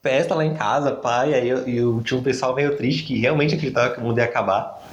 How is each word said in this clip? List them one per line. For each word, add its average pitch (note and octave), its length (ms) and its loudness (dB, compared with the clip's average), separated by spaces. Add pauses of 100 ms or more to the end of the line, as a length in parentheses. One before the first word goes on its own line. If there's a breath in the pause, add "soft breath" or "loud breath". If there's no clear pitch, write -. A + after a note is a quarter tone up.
festa C#3+ 320 0
lá D#3+ 100 0
em D#3 120 0
casa, C3 380 0
pá, B2 340 0
e D3+ 80 0
aí A#2+ 120 2
eu, B2+ 220 0
e A#2+ 80 -2
eu A#2+ 260 2
tinha B2+ 160 -2
um B2+ 40 -4
pessoal B2+ 320 0
meio C#3+ 200 0
triste C#3 280 -2
que B2 160 -4
realmente D3 340 2
acreditava B2+ 400 0
que B2 60 -8
o A#2 40 -6
mundo A2+ 140 0
ia A#2+ 60 4
acabar, G#2 400 0
tá - 160 -12 (140 loud breath)